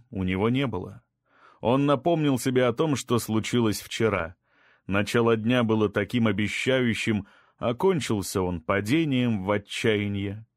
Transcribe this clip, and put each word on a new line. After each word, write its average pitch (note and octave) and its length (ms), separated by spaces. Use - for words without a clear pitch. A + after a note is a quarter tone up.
у F#2+ 140
него F#2 260
не C3+ 160
было. F#2+ 360
Он C3+ 240
напомнил D3 520
себе B2+ 280
о A#2 80
том, D#3 220
что A#2+ 220
случилось A2 640
вчера. F#2+ 540
Начало A2+ 500
дня A#2+ 260
было A2 260
таким G#2 380
обещающим, G#2+ 1000
а A#2 160
кончился A#2+ 720
он F2+ 180
падением A#2+ 840
в G2 60
отчаяние. G2+ 920